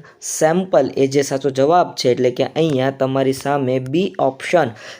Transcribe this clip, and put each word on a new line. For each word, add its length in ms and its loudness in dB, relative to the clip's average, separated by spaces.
સેમ્પલ 760 0
એ 100 2
જે 160 0
સાચો 280 -2
જવાબ 440 2
છે, 140 -2
એટલે 220 2
કે 140 -2
અહીંયા 460 0
તમારી 420 0
સામે 440 -2
B 220 -4
option 720 0